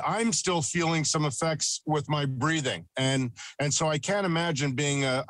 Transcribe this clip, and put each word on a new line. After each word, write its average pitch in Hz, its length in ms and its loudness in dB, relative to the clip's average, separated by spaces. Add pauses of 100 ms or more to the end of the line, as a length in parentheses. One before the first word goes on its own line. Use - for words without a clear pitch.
I'm 220 240 2
still 180 300 0
feeling 165 440 0
some 151 200 0
effects 151 640 -2
with 151 240 0
my 147 160 0
breathing. 131 600 0 (120)
And, 131 320 0 (280)
and 143 140 0
so 160 160 2
I 156 100 0
can't 196 280 0
imagine 160 460 0
being 143 320 0
a, 131 260 0